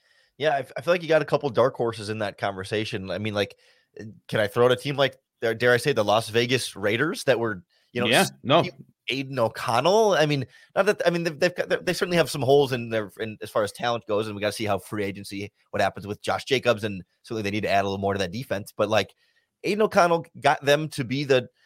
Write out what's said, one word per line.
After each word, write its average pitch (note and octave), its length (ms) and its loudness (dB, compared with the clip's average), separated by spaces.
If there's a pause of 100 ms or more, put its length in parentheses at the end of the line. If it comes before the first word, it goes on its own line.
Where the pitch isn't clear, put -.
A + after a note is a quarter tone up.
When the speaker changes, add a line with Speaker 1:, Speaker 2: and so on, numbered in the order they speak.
(380)
Speaker 1:
Yeah, D3+ 120 0
I C#3 80 0
f-, B2+ 180 -10
I - 60 -10
feel E3+ 100 0
like F3+ 80 0
you D#3+ 80 -10
got D#3 140 4
a - 20 -4
couple D3 240 0
dark A#2+ 280 2
horses A2 340 -4
in A2 80 -6
that G2+ 180 -4
conversation. G2+ 760 -4
I F2 60 -4
mean, G#2 160 -4
like, G2+ 240 -2 (420)
uh, G#2 60 -14 (240)
can A#2+ 100 -2
I G#2 80 2
throw A#2+ 200 2
out B2+ 40 6
a B2 60 2
team C#3 180 -6
like, C3+ 220 0 (240)
dare, A2+ 140 0
dare A#2+ 180 4
I A#2+ 60 6
say, C#3 160 0
the A2 100 2
Las G#2+ 240 2
Vegas A#2+ 480 0
Raiders A#2 480 -2
that A#2 160 2
were, G#2+ 220 -4 (320)
you A#2+ 80 -2
know, G#2+ 40 0
Speaker 2:
Yeah, B2 140 4
Speaker 1:
s-, - 120 0 (100)
Speaker 2:
no. D3 200 4 (460)
Speaker 1:
Aidan C3+ 300 -6
O'Connell? D3 720 2
I D#3 140 4
mean, C#3+ 180 0 (300)
not F#3+ 100 2
that, G3+ 220 0
I - 20 4
mean, E3+ 160 -2
they've, D#3+ 160 -4
they've F3+ 140 2
got, - 320 -4
they F3+ 80 0
certainly F3 240 0
have D3+ 100 2
some C#3+ 140 -4
holes C3+ 320 4
in A#2 160 -6
their, A2 280 -4
in, G#2+ 220 -8
as G#2+ 80 -10
far A2+ 140 0
as G2+ 100 -2
talent A#2+ 340 -4
goes, A2 200 0
and G#2 100 -8
we G2 60 -8
gotta G#2 100 0
see A2 140 -6
how G2+ 120 0
free G#2 260 -6
agency, G2+ 460 -10 (200)
what G2+ 100 -2
happens G2 260 -2
with G2+ 140 -8
Josh F#2+ 240 -4
Jacobs, A#2+ 400 0
and G2 180 -6 (200)
certainly A2 200 -8
they G2+ 80 -2
need G#2 120 -2
to F2 80 -2
add G2 160 2
a - 20 -2
little G2 80 -2
more G2 160 0
to G2 60 -2
that F#2 120 -2
defense. G#2+ 460 -8
But, G#2 140 0
like, G#2+ 240 0 (500)
Aidan G3+ 160 -2
O'Connell E3+ 460 2 (120)
got C#3 240 2
them D3 280 2
to C#3+ 140 -6
be C3 200 -4
the, B2+ 240 4 (180)